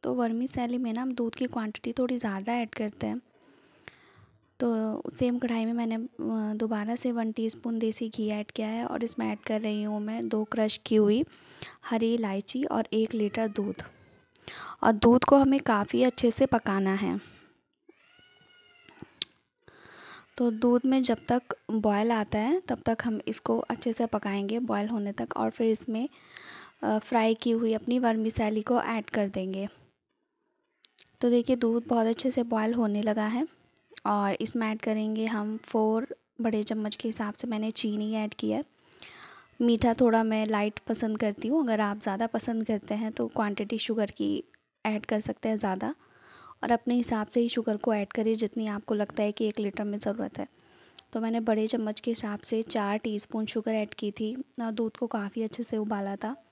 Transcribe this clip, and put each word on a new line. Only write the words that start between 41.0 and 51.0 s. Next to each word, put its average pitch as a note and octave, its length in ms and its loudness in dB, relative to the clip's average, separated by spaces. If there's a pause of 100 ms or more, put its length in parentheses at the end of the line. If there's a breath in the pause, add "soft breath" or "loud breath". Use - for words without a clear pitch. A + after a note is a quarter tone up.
करती G#3+ 300 -2
हूँ, D4+ 160 2
अगर A3+ 160 2
आप G#3 220 0
ज़्यादा G#3+ 260 0
पसंद A3+ 380 -2
करते G#3+ 280 -2
हैं A3 180 -2
तो A#3 160 -2
क्वांटिटी G#3 500 -2
शुगर G#3+ 340 -2
की - 320 -2 (420)
ऐड G#3+ 200 -2
कर G#3+ 140 0
सकते A3 300 -4
हैं A3 80 0
ज़्यादा, G3+ 360 -2 (720 loud breath)
और A#3 80 2
अपने A#3+ 240 2
हिसाब A3+ 320 0
से - 120 0
ही A#3 100 2
शुगर A3 280 -2
को A3 160 0
ऐड G3+ 180 -2
करिए A3 240 2
जितनी A3 320 -2
आपको G#3 260 -4
लगता G#3 300 0
है G#3 80 2
कि A3 160 0
एक G#3 120 -2
लीटर G#3 240 -2
में G3+ 160 -4
ज़रूरत G#3 400 -4
है। G3 80 -6 (680 loud breath)